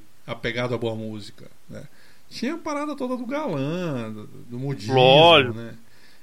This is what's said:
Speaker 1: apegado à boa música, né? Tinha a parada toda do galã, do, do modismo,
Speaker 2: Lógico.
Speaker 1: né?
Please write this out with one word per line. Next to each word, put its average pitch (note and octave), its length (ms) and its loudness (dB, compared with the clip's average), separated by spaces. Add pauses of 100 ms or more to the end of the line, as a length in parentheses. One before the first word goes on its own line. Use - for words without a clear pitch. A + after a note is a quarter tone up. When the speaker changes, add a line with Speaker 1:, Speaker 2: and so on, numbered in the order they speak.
(280)
Speaker 1:
apegado A#2+ 480 -4
à - 20 -2
boa A2+ 180 -4
música, G#2+ 540 -12 (180)
né? G#2+ 160 -14 (460)
Tinha C4+ 260 -6
a - 20 -6
parada D4 380 -6
toda B3+ 220 -6
do A#3+ 80 -10
galã, E3 840 -4
do, G#2+ 160 -14
do A#2+ 320 -14
modismo, C3 340 -4
Speaker 2:
Lógico. C3+ 640 8
Speaker 1:
né? A2+ 180 -12 (500)